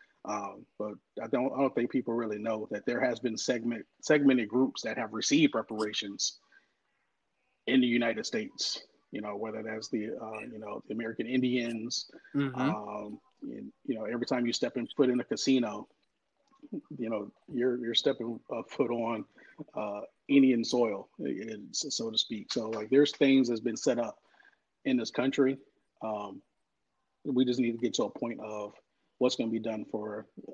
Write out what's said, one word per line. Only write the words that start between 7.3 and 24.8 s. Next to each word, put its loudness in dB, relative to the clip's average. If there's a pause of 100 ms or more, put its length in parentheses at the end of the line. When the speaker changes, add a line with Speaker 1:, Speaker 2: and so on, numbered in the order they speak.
Speaker 1:
in 6
the 6
United 0
States. -6 (300)
You -8
know, -8
whether -6
that's -8
the, -2 (140)
uh, -10 (120)
you -12
know, -10
the -6
American -6
Indians. -2 (240)
Speaker 2:
Mm-hmm. 0
Speaker 1:
Um, -2 (240)
and, -12 (140)
you -2
know, -6
every -4
time 0
you 0
step -2
in -4
foot 6
in 2
a -4
casino, 0 (1120)
you -2
know, -4 (220)
you're, 2
you're -2
stepping 0 (100)
a -4
foot 0
on, -2 (500)
uh, -6 (280)
Indian 8
soil, 0 (160)
i-, -2
i-, -6 (160)
so, -6
so -6
to -2
speak. -4
So, -2
like, -4
there's 8
things 6
that's 0
been -2
set 2
up -4 (680)